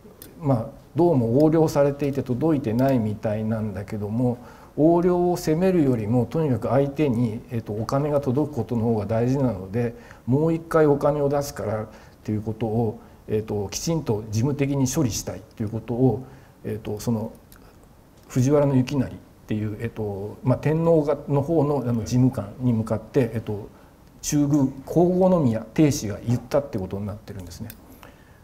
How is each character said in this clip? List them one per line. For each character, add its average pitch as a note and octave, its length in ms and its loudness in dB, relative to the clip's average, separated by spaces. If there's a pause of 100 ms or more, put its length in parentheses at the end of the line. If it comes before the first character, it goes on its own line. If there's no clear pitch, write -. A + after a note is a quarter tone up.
(420)
ま C#3 140 0
あ、 A2 100 -4 (300)
ど E3+ 160 4
う D3+ 40 4
も A#2 200 2
横 D3+ 160 6
領 D#3+ 160 4
さ D3+ 160 2
れ C#3+ 100 2
て C#3+ 140 -4
い C#3 40 -2
て C3+ 120 -4
届 C#3 340 0
い B2+ 40 -2
て G#2+ 120 -2
な C3 180 2
い B2+ 60 2
み G#2+ 180 -2
た - 220 -2
い A2 60 -4
な A2 160 -2
ん G#2+ 160 -4
だ G2+ 100 -8
け A2+ 120 -8
ど G2+ 120 -6
も、 A#2+ 300 -2 (360)
横 E3+ 260 4
領 F3+ 300 2
を E3 60 0
責 D#3 200 0
め F#3 140 2
る E3+ 120 4
よ B2+ 120 4
り G#2+ 120 -2
も A#2+ 180 2
と D#3+ 160 -2
に D3+ 80 0
か A#2 80 0
く G#2+ 120 -4
相 C#3 200 4
手 C#3+ 200 0
に、 A#2+ 320 0 (100)
え A#2+ 60 -4
っ A2 40 -2
と、 G#2+ 120 -8
お A2 120 -4
金 C#3+ 240 -2
が D3 120 2
届 C#3+ 300 -2
く - 40 -14
こ - 80 -2
と B2 120 -4
の A2+ 100 0
方 A#2 100 2
が G2+ 100 -2
大 A2+ 240 0
事 C3+ 80 2
な C3 140 0
の F#2+ 200 -8
で、 A#2+ 220 -2 (320)
も C#3+ 220 2
う E3+ 60 2
一 D#3+ 140 -2
回 D#3 200 4
お C#3+ 100 4
金 D3 240 0
を C#3 80 2
出 C#3+ 140 0
す - 100 -10
か G2+ 120 -8
ら G#2+ 180 -4
っ - 40 -10 (360)
て G#2+ 80 -6
い G#2+ 60 0
う G#2 40 -4
こ A2 120 -6
と A#2 120 -4
を、 A2 340 -2 (280)
え G#2+ 120 0
っ G#2 40 -2
と、 G#2 260 -4
き - 100 -8
ち E3 140 -2
ん D#3+ 100 -2
と G#2+ 280 -2
事 G#2+ 80 0
務 C#3 160 2
的 C#3 200 -2
に C3 140 2
処 D#3+ 140 0
理 A2 80 0
し - 120 -6
た F#2 120 -10
い F#2+ 60 -14 (160)
と - 40 -8
い G#2+ 60 -2
う - 20 -8
こ A2 120 -6
と B2 120 -8
を、 B2+ 320 2 (380)
え A2 160 -8
っ - 20 -12
と、 G#2+ 180 -8
そ B2 120 -4
の A2 200 -4 (960)
藤 C3 240 0
原 C#3+ 140 4
行 C#3 320 2
成 A#2 80 0
っ F2+ 40 -10 (380)
て A2 80 -4
い G#2+ 100 -4
う、 G#2 160 -6
え A#2 60 -4
っ - 20 -8
と、 G#2 540 -8
ま B2+ 120 2
あ、 - 20 -2
天 D#3+ 280 0
皇 E3 180 6
が-、 C#3+ 140 0 (100)
の C#3+ 140 0
方 D#3 220 2
の、 C#3+ 240 0
あ A#2+ 40 0
の、 A2+ 120 -2
事 - 20 -6 (100)
務 B2+ 140 6
官 G2+ 300 -6
に B2 120 2
向 A2 120 0
か A2 140 -2
っ - 20 -6
て、 A#2+ 340 0
え A#2 40 -6
っ A2 40 -2
と、 G#2+ 260 -8 (540)
中 D3 240 0
宮、 C#3+ 220 4 (180)
皇 F3 240 4 (100)
后 F#3 200 4
宮 A2+ 340 0
定 D3+ 180 4
子 - 160 -4
が G2 180 -8
言 A#2+ 120 2
っ - 20 -8
た - 200 0
っ - 100 -2
て A#2 80 -6
こ F#2 100 -4
と G2 120 -6
に G#2 80 -6
な G2 60 -6
っ - 40 -10
て - 160 -16
る F#2+ 80 -12
ん F2 40 -16
で E2+ 60 -18
す - 100 -16
ね。 - 80 -12 (760)